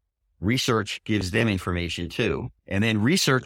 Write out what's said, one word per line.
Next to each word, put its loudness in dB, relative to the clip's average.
Research 0
gives 0
them 2
information -2
too. -2
And 0
then 2
research 2